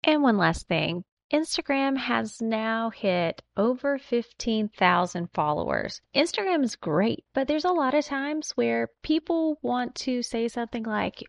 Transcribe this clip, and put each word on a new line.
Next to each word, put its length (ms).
And 180
one 160
last 300
thing. 360
Instagram 640
has 460
now 480
hit 540
over 440
fifteen 680
thousand 640
followers. 720
Instagram 480
is 120
great, 480
but 120
there's 180
a 60
lot 220
of 100
times 520
where 340
people 580
want 320
to 300
say 240
something 340
like, 480